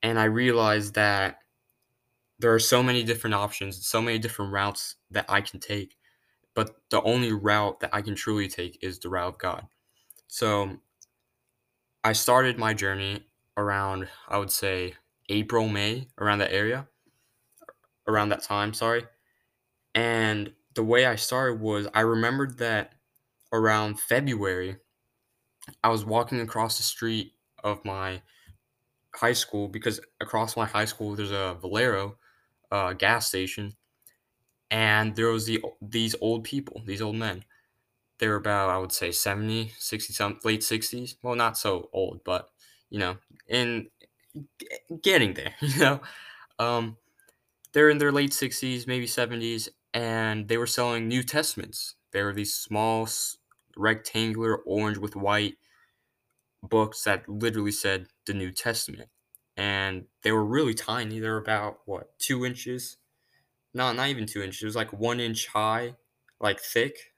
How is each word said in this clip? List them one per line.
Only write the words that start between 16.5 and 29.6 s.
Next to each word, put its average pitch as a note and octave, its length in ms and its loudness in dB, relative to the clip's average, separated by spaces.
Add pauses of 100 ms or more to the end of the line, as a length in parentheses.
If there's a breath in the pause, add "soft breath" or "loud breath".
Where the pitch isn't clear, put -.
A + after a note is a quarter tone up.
area, A2+ 360 0 (1200)
around G#2+ 220 2
that G2+ 140 0
time, G#2 300 -2
sorry. A#2 320 0 (880)
And A2 560 2 (220)
the A#2 100 0
way A#2+ 220 6
I A#2+ 100 2
started B2 460 -2
was G#2 320 0
I A2 80 4
remembered A#2+ 560 2
that A2+ 380 -2 (580)
around G#2+ 480 2
February, G2+ 760 0 (1040)
I A2+ 60 6
was A2+ 140 0
walking A#2+ 380 0
across A2 360 -2
the - 60 -4
street - 520 -2 (280)
of G#2 220 -4
my F#2+ 380 -6 (880 soft breath)
high A#2+ 200 2
school, G#2 360 -2